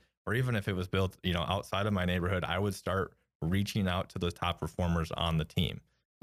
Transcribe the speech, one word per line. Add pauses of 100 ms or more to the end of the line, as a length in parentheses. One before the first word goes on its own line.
(240)
or
even
if
it
was
built,
you
know,
outside
of
my
neighborhood,
I
would
start (280)
reaching
out
to
the
top
performers
on
the
team. (420)